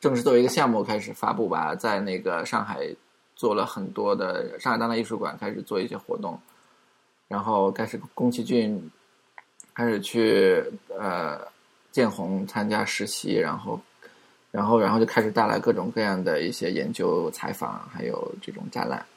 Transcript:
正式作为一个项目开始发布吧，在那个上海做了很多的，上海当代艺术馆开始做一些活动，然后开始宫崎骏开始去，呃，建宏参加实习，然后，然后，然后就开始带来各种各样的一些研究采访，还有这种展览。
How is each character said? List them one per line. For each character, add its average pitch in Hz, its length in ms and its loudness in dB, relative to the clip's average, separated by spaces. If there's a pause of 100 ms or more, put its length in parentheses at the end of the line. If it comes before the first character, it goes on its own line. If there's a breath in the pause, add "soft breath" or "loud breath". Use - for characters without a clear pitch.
正 135 160 4
式 120 60 0
作 135 100 4
为 120 80 10
一 - 20 8
个 127 60 6
项 139 200 4
目 107 140 4
开 107 160 -2
始 101 140 -8
发 113 200 -2
布 107 160 0
吧， 80 260 -2
在 101 260 0
那 95 180 -4
个 85 280 -2
上 110 180 -2
海 78 240 -6 (480)
做 107 180 0
了 104 120 0
很 98 240 -8
多 101 260 0
的， 92 420 -4
上 123 140 -2
海 113 60 0
当 117 100 0
代 113 80 -2
艺 113 80 0
术 107 140 -6
馆 92 200 -6
开 104 120 -6
始 101 120 -8
做 98 160 -4
一 98 80 0
些 - 100 -8
活 - 200 -8
动， 95 220 -8 (880)
然 101 120 -4
后 101 300 4
开 113 160 -2
始 - 140 -8 (140)
宫 123 160 2
崎 120 120 -2
骏 107 480 0 (840)
开 120 100 -2
始 110 160 2
去， 98 600 4 (360)
呃， 87 400 -4 (540)
建 120 180 2
宏 95 360 -4
参 104 220 -2
加 107 160 0
实 104 220 -4
习， 101 280 -4
然 - 240 0
后， - 220 -6 (720 soft breath)
然 104 120 0
后， 113 140 6
然 98 140 4
后 110 60 4
就 113 60 6
开 113 160 4
始 107 100 2
带 110 160 4
来 107 120 2
各 113 140 4
种 95 200 -2
各 113 100 -2
样 95 200 0
的 80 200 0
一 85 100 -2
些 - 180 -4
研 78 220 -2
究 87 400 0
采 - 200 -6
访， - 400 -8
还 - 120 -8
有 - 360 -4
这 - 120 -10
种 - 180 -12
展 - 180 -6
览。 - 160 -6 (120)